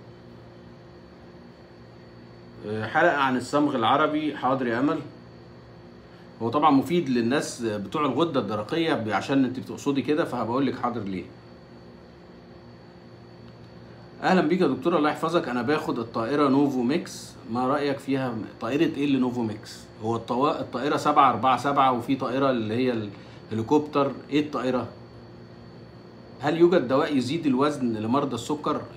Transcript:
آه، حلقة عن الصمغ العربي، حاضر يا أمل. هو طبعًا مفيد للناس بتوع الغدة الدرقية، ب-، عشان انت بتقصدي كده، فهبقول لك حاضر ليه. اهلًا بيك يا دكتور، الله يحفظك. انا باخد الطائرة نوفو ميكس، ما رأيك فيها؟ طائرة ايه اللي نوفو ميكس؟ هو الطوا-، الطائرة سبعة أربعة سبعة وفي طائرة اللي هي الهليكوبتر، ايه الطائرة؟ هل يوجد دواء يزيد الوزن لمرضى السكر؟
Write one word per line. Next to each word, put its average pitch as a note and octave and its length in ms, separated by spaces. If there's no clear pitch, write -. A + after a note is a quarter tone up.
آه، G#2+ 200
حلقة D#3 300
عن C3 200
الصمغ C#3 400
العربي، D3 600
حاضر B2+ 300
يا A#2 120
أمل. D3+ 200
هو A#2 60
طبعًا D3+ 220
مفيد C#3 380
للناس A#2+ 540
بتوع G#2 420
الغدة C#3+ 360
الدرقية، A2 540
ب-، A2 160
عشان C3 340
انت A#2 140
بتقصدي C3+ 440
كده، D3+ 220
فهبقول B2 420
لك - 120
حاضر A#2+ 220
ليه. F#2+ 240
اهلًا F3 180
بيك E3 200
يا E3 60
دكتور، C#3+ 320
الله D3+ 120
يحفظك. D#3+ 380
انا B2 140
باخد D3 360
الطائرة B2 500
نوفو C3 340
ميكس، D#3 500
ما B2 160
رأيك C#3+ 320
فيها؟ C3 360
طائرة C#3 360
ايه C#3+ 80
اللي C3+ 140
نوفو B2 240
ميكس؟ G#2+ 380
هو A2+ 160
الطوا-، C3+ 420
الطائرة C3+ 360
سبعة D3 340
أربعة A#2 260
سبعة C3+ 360
وفي B2 240
طائرة C3 340
اللي A2 240
هي A#2 340
الهليكوبتر، C3+ 600
ايه C#3+ 100
الطائرة؟ B2+ 480
هل D3+ 180
يوجد E3+ 300
دواء D3 280
يزيد C3+ 300
الوزن C3 460
لمرضى B2 420
السكر؟ D3+ 420